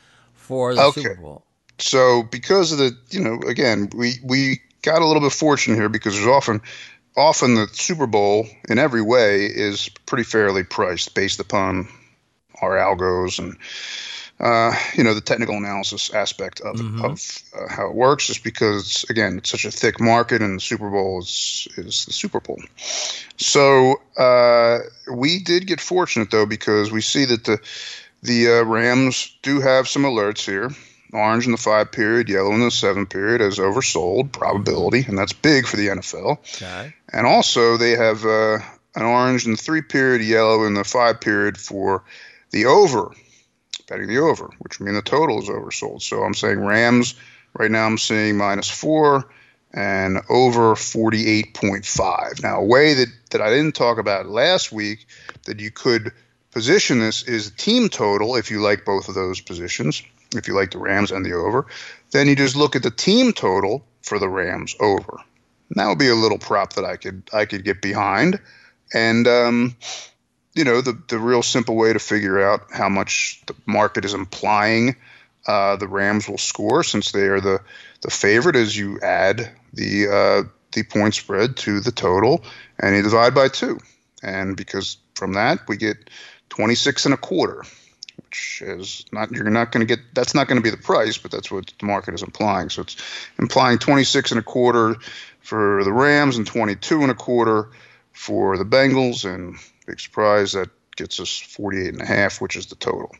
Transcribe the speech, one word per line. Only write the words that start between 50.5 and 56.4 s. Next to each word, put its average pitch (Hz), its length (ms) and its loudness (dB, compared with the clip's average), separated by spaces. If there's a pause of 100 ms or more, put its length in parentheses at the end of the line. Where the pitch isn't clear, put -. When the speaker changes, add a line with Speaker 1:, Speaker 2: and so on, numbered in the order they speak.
Speaker 2:
forty-eight 110 760 -2
point 98 320 -4
five. - 560 -4
Now, 98 180 -2
a 95 60 0
way 139 300 6
that, 127 120 2 (220)
that 110 120 -2
I 110 100 2
didn't 147 240 2
talk 120 240 0
about 101 260 -2
last 131 460 0
week 107 340 -6 (400)
that 107 140 -10
you 104 100 -10
could 113 420 0 (380)